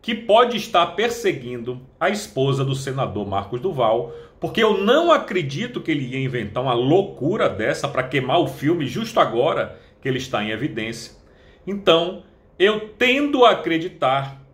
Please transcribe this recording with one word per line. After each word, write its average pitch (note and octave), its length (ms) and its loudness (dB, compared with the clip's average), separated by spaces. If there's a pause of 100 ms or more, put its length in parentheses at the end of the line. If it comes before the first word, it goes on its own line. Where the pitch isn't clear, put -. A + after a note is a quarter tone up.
que A3 140 -4
pode A#3 400 4
estar F3 320 0
perseguindo B2+ 920 -4 (180)
a F3 100 2
esposa C3+ 540 -2
do C3+ 100 -2
senador A#2 540 -4
Marcos G2 320 -4
Duval, B2 540 0 (260)
porque G3 240 0
eu G#3 140 4
não C#4+ 340 4
acredito F3+ 720 -2
que D#3+ 100 -4
ele D3 140 -2
ia C3 140 -6
inventar A#2+ 440 -4
uma C3 100 0
loucura D#3+ 760 2
dessa A2+ 380 -2
pra C3 140 -2
queimar C3 380 0
o E3 80 2
filme D3+ 400 -2
justo G#3+ 320 -4
agora C3+ 580 0 (240)
que - 60 -6
ele B2+ 100 -2
está A2+ 240 -4
em G#2+ 100 -4
evidência. A2 640 -6 (520)
Então, F#3 560 2 (340)
eu G#3+ 400 2
tendo C4 480 4
a G#3+ 60 10
acreditar D#3+ 920 -2 (120)